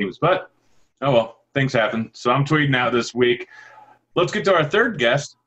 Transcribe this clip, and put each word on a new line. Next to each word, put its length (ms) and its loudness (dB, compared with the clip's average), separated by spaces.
teams. 160 -6
But, 340 -2
oh 120 0
well, 240 0
things 180 0
happen. 400 -2
So 200 -2
I'm 120 2
tweeting 320 0
out 160 0
this 240 -2
week. 320 0
Let's 180 0
get 100 -4
to 100 2
our 120 2
third 340 0
guest. 480 0